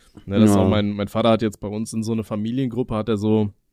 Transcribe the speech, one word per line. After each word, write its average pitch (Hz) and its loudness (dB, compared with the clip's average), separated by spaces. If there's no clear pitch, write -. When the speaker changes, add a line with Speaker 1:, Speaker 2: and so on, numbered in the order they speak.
Speaker 1:
Ne, 98 2
das 107 4
ist 101 6
Speaker 2:
Ja. 98 4
Speaker 1:
auch 95 4
mein, 104 2
mein 101 -4
Vater 113 2
hat 110 4
jetzt 110 -2
bei 104 -8
uns 107 -8
in 113 -4
so 113 -4
eine 110 -2
Familiengruppe, 117 -4
hat 107 -2
er 113 2
so 107 2